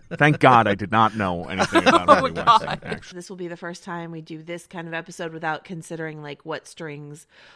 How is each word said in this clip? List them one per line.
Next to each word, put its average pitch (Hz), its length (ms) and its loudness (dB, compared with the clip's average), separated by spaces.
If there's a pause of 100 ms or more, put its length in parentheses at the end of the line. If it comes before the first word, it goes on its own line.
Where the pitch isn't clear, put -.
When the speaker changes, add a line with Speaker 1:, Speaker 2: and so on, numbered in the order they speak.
(100)
Speaker 1:
<laughs> - 80 -6
Speaker 2:
Thank 151 220 4
God 123 260 8
I 101 80 2
did 98 160 -6
not 110 240 4
know 90 300 -2
anything 196 420 0
about 339 220 4
Speaker 1:
<laughs> - 0 -
Oh 302 60 8
Speaker 2:
Harvey 262 200 0
Speaker 1:
my - 80 -6
Speaker 2:
Weinstein, 220 240 4
Speaker 1:
God. 156 160 -6
Speaker 2:
actually. - 360 -12
Speaker 3:
This 175 120 -16
will 185 60 -14
be 180 100 -10
the 170 100 -10
first 175 280 -12
time 170 260 -10
we 165 120 -12
do 160 200 -14
this 170 240 -12
kind 170 220 -12
of 165 60 -8
episode 165 380 -10
without 160 300 -6
considering, 160 580 -12
like, 143 240 -14
what 151 220 -8
strings 147 600 -16 (280)